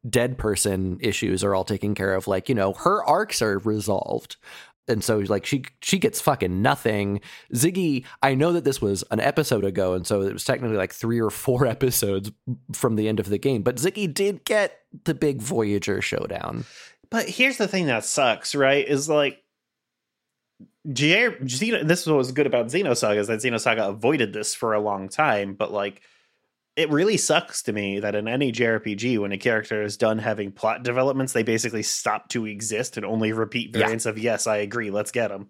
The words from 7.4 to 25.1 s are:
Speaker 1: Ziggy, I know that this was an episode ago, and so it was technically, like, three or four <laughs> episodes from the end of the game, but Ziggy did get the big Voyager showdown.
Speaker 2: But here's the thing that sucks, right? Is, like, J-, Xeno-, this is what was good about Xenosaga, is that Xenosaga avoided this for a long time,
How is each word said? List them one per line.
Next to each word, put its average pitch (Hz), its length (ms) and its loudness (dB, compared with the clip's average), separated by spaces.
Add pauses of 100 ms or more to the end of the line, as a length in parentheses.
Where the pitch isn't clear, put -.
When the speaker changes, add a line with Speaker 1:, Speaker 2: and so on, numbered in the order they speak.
Speaker 1:
Ziggy, 156 500 2 (180)
I 135 140 4
know 156 160 4
that 170 140 0
this 135 160 2
was 98 200 0 (100)
an 110 100 0
episode 135 420 2
ago, 95 300 0
and 90 120 -2
so 101 180 0
it 98 100 -2
was 104 100 -8
technically, 110 320 0
like, 95 160 -2
three 117 300 0
or 110 80 2
four 131 360 0
<laughs> 117 100 0
episodes 104 580 0 (400)
from 113 240 0
the 107 100 0
end 107 140 0
of 98 80 -4
the 101 80 0
game, 127 240 0
but 123 160 0
Ziggy 185 360 -2
did 196 300 0
get 202 380 0 (240)
the 160 80 0
big 135 280 0
Voyager 104 600 0
showdown. - 640 -6 (440)
Speaker 2:
But 226 200 -2
here's 254 260 2
the 202 140 0
thing 185 160 0
that 117 180 0
sucks, - 520 0
right? 139 300 4
Is, 143 220 0
like, 147 340 0 (1500)
J-, 165 380 4 (140)
Xeno-, 156 440 -2
this 175 140 4
is - 60 -4
what 156 100 4
was 127 140 2
good 139 160 2
about 117 200 2
Xenosaga, 123 500 2
is 104 100 0
that 110 120 -2
Xenosaga 113 500 2
avoided 110 440 0
this 107 200 -6
for 110 200 -2
a 107 80 2
long 98 260 -4
time, 104 460 0